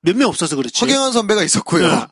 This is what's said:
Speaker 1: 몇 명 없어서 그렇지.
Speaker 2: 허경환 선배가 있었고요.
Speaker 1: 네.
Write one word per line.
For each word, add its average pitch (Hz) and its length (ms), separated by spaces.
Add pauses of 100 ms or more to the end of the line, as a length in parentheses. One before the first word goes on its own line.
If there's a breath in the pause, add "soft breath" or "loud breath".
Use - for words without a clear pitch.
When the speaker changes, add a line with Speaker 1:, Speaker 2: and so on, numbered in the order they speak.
Speaker 1:
몇 180 140
명 262 120
없어서 156 260
그렇지. 127 300
Speaker 2:
허경환 269 280
선배가 214 320
있었고요. 170 440
Speaker 1:
네. - 240